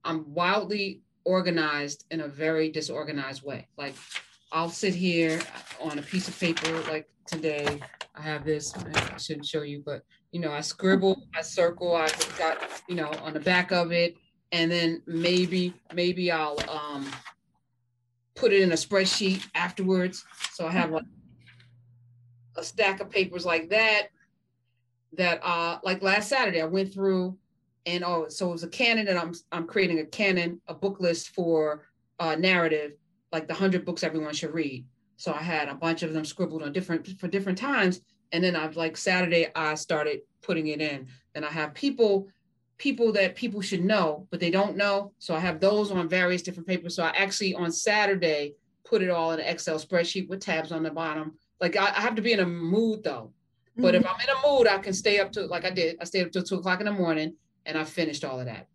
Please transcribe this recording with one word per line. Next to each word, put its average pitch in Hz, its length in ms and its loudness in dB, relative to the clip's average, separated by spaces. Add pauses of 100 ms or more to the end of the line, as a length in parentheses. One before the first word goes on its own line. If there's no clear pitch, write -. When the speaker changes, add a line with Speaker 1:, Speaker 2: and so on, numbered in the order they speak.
Speaker 1:
I'm 160 320 -4
wildly 196 640 0 (240)
organized 160 840 2
in 165 100 -4
a 147 60 -6
very 156 420 0
disorganized 143 720 -6
way. 135 320 -10
Like, 139 200 -10 (560)
I'll 165 180 0
sit 185 240 -2
here 170 460 2 (420)
on 147 160 -6
a 147 60 -6
piece 185 240 -4
of - 120 -12
paper, 170 320 0 (200)
like 156 180 -6 (160)
today, 147 560 -4 (320)
I - 80 -14
have 151 240 -6
this, 151 300 -2
I 170 420 -6
shouldn't 147 300 -8
show 151 160 -4
you, 143 200 -10
but, 143 200 -8 (280)
you 170 80 -6
know, 156 120 -4
I 147 100 -4
scribble, 190 600 2 (120)
I 160 60 -2
circle, 170 540 2
I 160 120 2 (300)
got, 160 240 0 (260)
you 180 80 -6
know, 156 140 -4 (140)
on 156 100 -8
the 156 60 -4
back 180 320 2
of 175 200 2
it, 170 240 2 (360)
and 165 200 2
then 165 360 0
maybe, 175 680 2 (200)
maybe 175 380 0
I'll, 151 280 -2 (100)
um, 147 360 -6 (1300)
put 208 180 4
it 196 80 8
in 180 100 6
a 160 40 2
spreadsheet 190 680 2 (120)
afterwards. 185 680 0 (300)
So 165 140 -6
I 165 40 -2
have, 170 200 2
like, - 120 -2 (1500)
a 170 80 -8
stack 196 360 0
of 196 100 -6
papers 180 360 0
like 165 240 0
that, 214 380 4 (1080)
that, 175 300 0
uh, 170 400 -2
like, 190 180 -2
last 196 280 2
Saturday, 208 320 2
I 160 40 0
went 190 280 0
through 190 440 0 (480)
and, 175 180 -2
oh, 170 260 0
so 180 200 -4
it - 20 -2
was 170 120 -6
a 170 40 -8
canon, 226 400 2
and 180 100 2
I'm, 175 160 -2 (180)
I'm 165 140 -4
creating 170 340 2
a 156 60 -2
canon, 175 640 0
a 165 60 -12
book 196 260 -4
list 170 300 0
for, 156 580 0 (320)
uh, 160 160 0
narrative, 160 580 2 (380)
like, 156 160 -4
the 165 60 -6
hundred 180 320 2
books 170 180 -4
everyone 156 300 -4
should 151 200 -6
read. 135 320 -4 (300)
So 165 180 -6
I 151 80 -4
had 156 280 -2
a 139 60 -8
bunch 165 280 -2
of 156 100 -4
them 156 120 -2
scribbled 156 380 -4
on 147 100 -6
different, 180 340 -2 (120)
for 180 80 -6
different 190 300 0
times. 226 440 2 (300)
And 170 120 2
then 175 120 4
I've, 156 200 -4
like, 160 220 -2
Saturday, 175 580 2
I 156 200 0
started 151 440 -2 (240)
putting 160 240 -2
it 151 140 -4
in. 139 260 -4 (260)
And 151 120 -8
I 151 40 -4
have 151 240 -4
people, 214 540 2 (500)
people 233 360 2
that 190 220 4
people 202 260 -4
should 185 240 -2
know, 185 460 2
but 175 80 -6
they 170 120 2
don't 190 260 2
know. 202 400 0
So - 160 -6
I 160 60 0
have 170 200 -2
those 202 320 4
on 180 180 0
various 180 320 2
different 175 260 -10
papers. 175 280 -4
So 175 80 0
I 160 120 2
actually, 196 400 0
on 175 160 -2
Saturday, 175 800 2 (300)
put 220 180 2
it 185 80 2
all 165 220 2
in 160 80 -2
an - 80 -6
Excel 165 320 -2
spreadsheet 180 480 0
with 196 140 -8
tabs 160 300 -2
on 160 120 -2
the 156 80 -2
bottom. 156 460 -6 (240)
Like, 175 160 0
I, 202 100 6
I - 140 2
have 233 140 0
to 220 60 0
be 233 120 4
in 196 80 4
a 180 40 4
mood, 185 580 0
though. 123 280 -6 (460)
But 262 180 6
if - 80 8
Speaker 2:
Mm-hmm. 180 100 2
Speaker 1:
I'm - 80 -6
in 262 80 0
a 269 180 2 (100)
mood, 233 100 8
I 196 120 6
can 196 140 -4
stay 202 260 4
up 196 140 2
to, 196 120 -4
like 170 180 -4
I 185 60 0
did, 170 320 0
I - 20 -8
stayed 180 220 0
up 170 60 -10
till 180 120 -2
two 190 120 -2
o'clock 180 240 0
in 208 80 -4
the 208 40 0
morning 165 440 0 (320)
and 160 100 -2
I 156 60 0
finished 156 420 -2
all 131 140 -6
of 127 80 -6
that. 107 280 -12